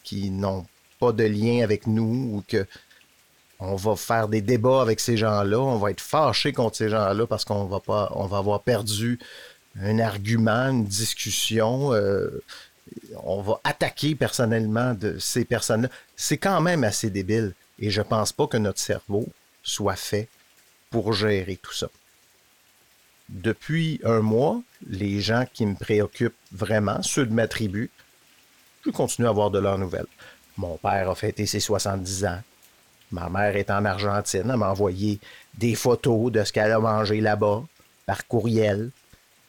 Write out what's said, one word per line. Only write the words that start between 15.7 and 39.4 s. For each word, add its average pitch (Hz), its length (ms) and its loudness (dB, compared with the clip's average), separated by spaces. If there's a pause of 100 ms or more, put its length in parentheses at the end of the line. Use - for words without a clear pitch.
C'est - 200 -2
quand 196 220 2
même 160 240 2
assez 107 260 0
débile 98 440 0 (260)
et 104 100 -2
je 104 120 0
pense 107 320 0
pas 147 140 0
que 127 100 -2
notre 104 220 0
cerveau 104 480 -2 (360)
soit 98 320 -2
fait 104 320 -4 (640)
pour 110 240 0
gérer 98 480 0
tout - 120 -14
ça. - 140 -4 (1400)
Depuis 127 720 -2
un 113 160 4
mois, 127 420 4 (260)
les 101 340 -2
gens 113 300 2
qui 113 140 -2
me 101 100 0
préoccupent 107 600 0 (160)
vraiment, 104 500 0
ceux 147 240 0
de 110 80 -2
ma 113 140 2
tribu, 107 420 -4 (960)
je 311 60 0
continue 120 360 0
à - 20 4
avoir 104 220 2
de 101 80 2
leurs 98 180 2
nouvelles. 90 280 -4 (520)
Mon 87 180 -6
père 95 340 0
a 90 60 -2
fêté 104 300 -4
ses 101 160 -2
soixante-dix 98 640 -2
ans. 92 160 -4 (720)
Ma 87 160 -6
mère 98 260 0
est 101 140 0
en 101 160 2
Argentine. 101 640 -2
Elle 131 80 0
m'a 98 140 2
envoyé 101 480 0 (340)
des 113 220 0
photos 117 560 2
de 107 120 2
ce - 80 -2
qu'elle 107 200 2
a 113 80 4
mangé 107 420 2
là-bas, 107 420 2 (440)
par - 180 -4
courriel. 110 640 0 (600)